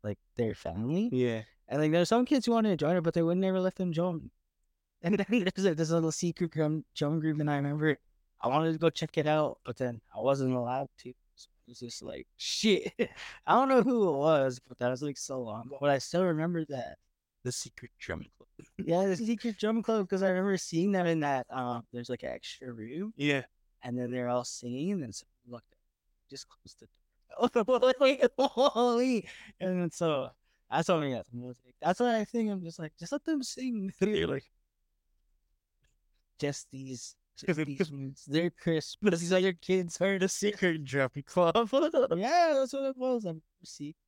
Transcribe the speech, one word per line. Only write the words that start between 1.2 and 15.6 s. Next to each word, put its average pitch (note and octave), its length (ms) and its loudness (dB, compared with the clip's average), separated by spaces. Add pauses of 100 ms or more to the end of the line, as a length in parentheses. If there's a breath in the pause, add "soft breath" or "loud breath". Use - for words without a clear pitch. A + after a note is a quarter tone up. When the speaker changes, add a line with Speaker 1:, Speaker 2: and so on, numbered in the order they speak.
Speaker 1:
And, C#3 120 -2
like, D#3 120 2
there's E3+ 160 4
some B3 160 4
kids C4+ 220 2
who A#3 60 2
wanted A3 180 2
to F3 60 2
join D#3 200 2
it, F3 60 0
but E3 120 0
they E3+ 80 2
would E3+ 160 2
never F#3+ 220 2
let F#3 160 -2
them F3+ 160 -2
join. E3 380 -4 (720)
And F3+ 160 2
then G3 100 0
<laughs> F#3+ 280 0
there's, F#3+ 100 -2
like, E3+ 120 4
this D#3+ 140 0
little D#3+ 220 2
secret E3+ 380 -2
drum, D#3 340 0 (100)
drum D3+ 260 0
group, D3+ 180 0
and D3+ 100 0
I D3 80 2
remember D3 420 0 (420)
I - 80 0
wanted D#3+ 240 2
to D#3+ 60 -4
go E3 120 4
check - 260 -6
it D3+ 120 0
out, D3+ 360 2
but A#2+ 120 -10
then B2+ 240 -4 (140)
I G#2+ 60 -10
wasn't C3 340 2
allowed B2+ 340 -2 (100)
to. B2 140 -16 (240)
So - 120 -20 (180)
it A#2+ 40 -20
was A#2+ 80 -20
just A#2+ 240 -14
like, - 240 -12 (100)
shit. - 580 0
<laughs> - 520 -6
I F#3 80 6
don't C4 140 4
know B3+ 140 6
who A3+ 260 4
it C#3+ 100 2
was, C#3 480 4
but - 140 -20
that B2 100 2
was, B2+ 120 -4
like, C#3+ 140 -4
so C3 240 -8
long A2+ 260 -8